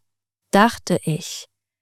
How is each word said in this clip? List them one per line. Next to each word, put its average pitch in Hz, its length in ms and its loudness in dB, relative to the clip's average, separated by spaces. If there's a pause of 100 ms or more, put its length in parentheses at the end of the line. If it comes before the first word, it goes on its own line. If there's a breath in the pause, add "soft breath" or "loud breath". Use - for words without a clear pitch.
(500)
dachte 196 520 2
ich. - 440 -6 (360)